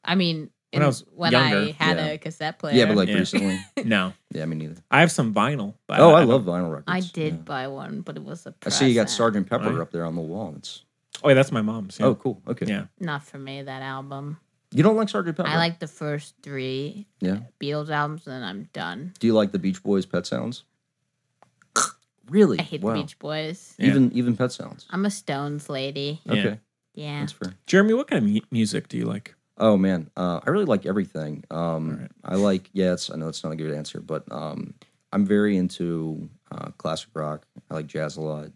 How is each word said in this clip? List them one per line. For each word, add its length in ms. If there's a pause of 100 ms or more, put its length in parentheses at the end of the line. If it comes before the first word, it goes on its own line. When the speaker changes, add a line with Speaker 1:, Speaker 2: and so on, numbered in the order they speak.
Speaker 1:
I 120
mean, 340 (220)
Speaker 2:
When 100
Speaker 1:
in, 20
Speaker 2:
I 40
was 260
Speaker 1:
when 180
Speaker 2:
younger. 260
Speaker 1:
I 200
had 200
Speaker 3:
Yeah. 100
Speaker 1:
a 100
cassette 420
player. 160
Speaker 3:
Yeah, 100
but, 120
like, 120
Speaker 2:
Yeah. 60
Speaker 3:
recently. 440 (180)
Speaker 2:
<laughs> 80
No. 280 (180)
Speaker 3:
Yeah, 140
me 100
neither. 200 (140)
Speaker 2:
I 120
have 100
some 220
vinyl, 420 (120)
but 120
Speaker 3:
Oh, 120
Speaker 2:
I 60
Speaker 3:
I 40
Speaker 2:
don't 80
Speaker 3:
love 160
vinyl 260
records. 160
Speaker 1:
I 140
did 320
Speaker 3:
Yeah. 60
Speaker 1:
buy 280
one, 340
but 160
it 60
was 240
a 60 (120)
Speaker 3:
I 40
see 200
you 60
got 80
Speaker 1:
present. 140
Speaker 3:
Sergeant 320
Pepper 200
Speaker 2:
Oh, 60
yeah. 60
Speaker 3:
up 100
there 140
on 100
the 60
wall. 360
It's 260 (400)
Speaker 2:
Oh, 60
yeah, 60
that's 180
my 80
mom's. 380
Yeah. 80
Speaker 3:
Oh, 80
cool. 320
Okay. 180
Speaker 2:
Yeah. 200 (140)
Speaker 1:
Not 240
for 140
me, 240
that 220
album. 560 (320)
Speaker 3:
You 120
don't 140
like 100
Sergeant 300
Pepper? 100
Speaker 1:
I 100
like 220
the 80
first 540
three 640 (160)
Speaker 3:
Yeah. 200 (200)
Speaker 1:
Beatles 300
albums, 360
and 160
I'm 300
done. 460
Speaker 3:
Do 80
you 60
like 180
the 80
Beach 240
Boys' 240
Pet 180
Sounds? 380 (1700)
Really? 300
Speaker 1:
I 40
hate 180
Speaker 3:
Wow. 120
Speaker 1:
the 80
Beach 180
Boys. 580
Speaker 2:
Yeah. 100
Speaker 3:
Even, 260
even 240
Pet 140
Sounds? 380
Speaker 1:
I'm 160
a 60
Stones 580
lady. 560
Speaker 2:
Yeah. 80
Speaker 3:
Okay. 260 (360)
Speaker 1:
Yeah. 240
Speaker 3:
That's 140
fair. 200 (140)
Speaker 2:
Jeremy, 260
what 140
kind 180
of 60
mu-, 80 (100)
music 380
do 100
you 80
like? 300 (220)
Speaker 3:
Oh, 200
man. 380
Uh, 300
I 40
really 160
like 200
everything. 680
Um, 80 (300)
Speaker 2:
All 80
right. 140 (120)
Speaker 3:
I 120
like, 380
yeah, 200
it's, 180
I 60
know 100
it's 160
not 80
a 40
good 200
answer, 240
but, 320
um, 420 (380)
I'm 140
very 320
into, 720 (220)
uh, 260
classic 360
rock. 320 (240)
I 60
like 120
jazz 280
a 60
lot. 340